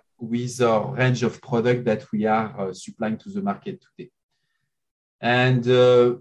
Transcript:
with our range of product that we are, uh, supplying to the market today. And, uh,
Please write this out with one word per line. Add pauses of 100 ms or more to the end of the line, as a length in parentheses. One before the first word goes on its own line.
(200)
with
our
range
of
product
that
we
are,
uh,
supplying
to
the
market
today. (1120)
And,
uh,